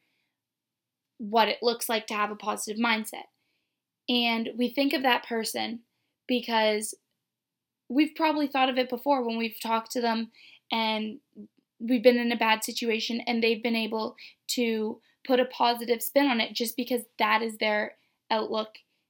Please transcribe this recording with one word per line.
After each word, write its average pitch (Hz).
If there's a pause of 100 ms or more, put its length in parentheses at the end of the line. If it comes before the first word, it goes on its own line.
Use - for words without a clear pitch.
(1200)
what 214
it 214
looks 233
like 220
to 220
have 208
a 208
positive 208
mindset. 220 (800)
And 233
we 240
think 277
of 285
that 247
person 226 (460)
because 220 (960)
we've 294
probably 302
thought 269
of 254
it 247
before 262
when 226
we've 226
talked 226
to 254
them 226 (400)
and 220 (580)
we've 233
been 247
in 240
a 240
bad 220
situation 226
and 233
they've 226
been 233
able 220 (320)
to 226 (280)
put 254
a 247
positive 240
spin 277
on 240
it 214
just 226
because 240 (180)
that 220
is 220
their 214 (340)
outlook 220 (300)